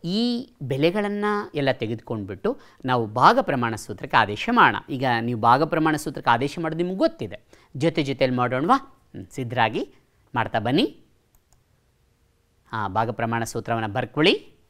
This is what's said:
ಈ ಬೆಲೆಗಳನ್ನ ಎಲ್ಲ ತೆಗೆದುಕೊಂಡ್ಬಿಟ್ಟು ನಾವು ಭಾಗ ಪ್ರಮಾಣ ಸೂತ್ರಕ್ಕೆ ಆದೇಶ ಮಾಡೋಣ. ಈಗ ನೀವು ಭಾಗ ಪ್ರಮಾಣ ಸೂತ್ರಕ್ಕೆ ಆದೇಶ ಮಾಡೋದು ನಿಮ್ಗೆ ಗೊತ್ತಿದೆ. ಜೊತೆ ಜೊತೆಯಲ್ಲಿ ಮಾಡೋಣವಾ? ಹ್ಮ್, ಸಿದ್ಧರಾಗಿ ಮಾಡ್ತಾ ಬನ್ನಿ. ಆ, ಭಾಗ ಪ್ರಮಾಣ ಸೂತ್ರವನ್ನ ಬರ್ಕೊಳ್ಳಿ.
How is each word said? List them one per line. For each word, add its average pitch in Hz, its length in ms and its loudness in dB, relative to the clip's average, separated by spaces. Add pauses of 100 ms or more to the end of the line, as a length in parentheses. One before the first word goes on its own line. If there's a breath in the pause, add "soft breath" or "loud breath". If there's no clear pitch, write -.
ಈ 233 480 -2 (100)
ಬೆಲೆಗಳನ್ನ 185 600 0 (300)
ಎಲ್ಲ 139 180 0
ತೆಗೆದುಕೊಂಡ್ಬಿಟ್ಟು 110 840 -6 (280 soft breath)
ನಾವು 123 220 0
ಭಾಗ 135 320 4
ಪ್ರಮಾಣ 120 360 -2
ಸೂತ್ರಕ್ಕೆ - 420 -4
ಆದೇಶ 104 360 2
ಮಾಡೋಣ. 156 240 6 (140)
ಈಗ 135 140 -4 (160)
ನೀವು 117 200 -2
ಭಾಗ 120 220 6
ಪ್ರಮಾಣ 156 340 0
ಸೂತ್ರಕ್ಕೆ 143 340 -4
ಆದೇಶ 123 320 2
ಮಾಡೋದು 160 140 -4
ನಿಮ್ಗೆ 180 200 -4
ಗೊತ್ತಿದೆ. 196 440 -2 (360 soft breath)
ಜೊತೆ 156 260 0
ಜೊತೆಯಲ್ಲಿ 131 360 0
ಮಾಡೋಣವಾ? 131 380 2
ಹ್ಮ್, - 540 -12
ಸಿದ್ಧರಾಗಿ 120 580 -2 (460 soft breath)
ಮಾಡ್ತಾ 113 240 -2
ಬನ್ನಿ. 135 380 0 (1800)
ಆ, 107 160 -4
ಭಾಗ 110 220 -2
ಪ್ರಮಾಣ 117 340 -2
ಸೂತ್ರವನ್ನ 113 480 -4
ಬರ್ಕೊಳ್ಳಿ. 151 760 0